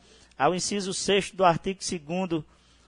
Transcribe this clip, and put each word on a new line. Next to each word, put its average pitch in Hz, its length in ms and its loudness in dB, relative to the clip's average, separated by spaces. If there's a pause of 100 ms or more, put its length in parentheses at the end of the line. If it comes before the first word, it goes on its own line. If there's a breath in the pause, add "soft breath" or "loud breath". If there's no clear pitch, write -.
(400 soft breath)
Ao 156 160 4
inciso 190 380 -4
sexto - 420 0
do 185 80 2
artigo 185 400 2
segundo 170 640 -4 (420 soft breath)